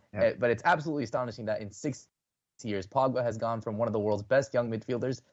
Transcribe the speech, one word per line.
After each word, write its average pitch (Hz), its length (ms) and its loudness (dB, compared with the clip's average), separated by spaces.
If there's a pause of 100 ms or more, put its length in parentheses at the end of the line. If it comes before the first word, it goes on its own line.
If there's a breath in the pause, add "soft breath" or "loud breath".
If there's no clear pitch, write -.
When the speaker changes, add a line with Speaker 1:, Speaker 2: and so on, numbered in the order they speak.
(120)
Speaker 1:
Yeah. 104 100 -4
Speaker 2:
Uh, 113 160 4
but 120 120 2
it's 113 140 0
absolutely 156 400 2
astonishing 120 400 -4
that 104 160 -2
in 104 100 -10
six - 380 -8 (560)
years, 98 220 -2
Pogba 131 360 2
has 113 140 0
gone 113 240 -2
from 107 180 -4
one 117 80 2
of 107 60 -2
the 110 80 2
world's 104 240 0
best - 300 2
young 120 160 2
midfielders 120 500 -2 (120)